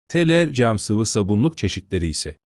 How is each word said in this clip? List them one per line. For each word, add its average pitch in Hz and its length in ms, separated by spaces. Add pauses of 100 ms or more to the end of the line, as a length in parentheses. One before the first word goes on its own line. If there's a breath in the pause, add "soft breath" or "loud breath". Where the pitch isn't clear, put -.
T 165 200
L. 165 260
Cam 117 260
sıvı 107 260
sabunluk 104 520
çeşitleri 90 500
ise 76 280 (200)